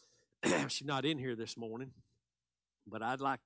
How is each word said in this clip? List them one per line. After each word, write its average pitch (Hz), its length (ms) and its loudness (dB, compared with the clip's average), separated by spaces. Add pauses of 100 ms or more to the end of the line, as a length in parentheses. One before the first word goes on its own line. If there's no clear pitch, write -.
(420)
<clears throat> 151 260 4
She's 135 180 -4
not 135 180 2
in 151 140 2
here 123 180 -2
this 110 220 -6
morning, 117 340 -6 (920)
but 107 160 -6
I'd 131 180 0
like, 139 260 0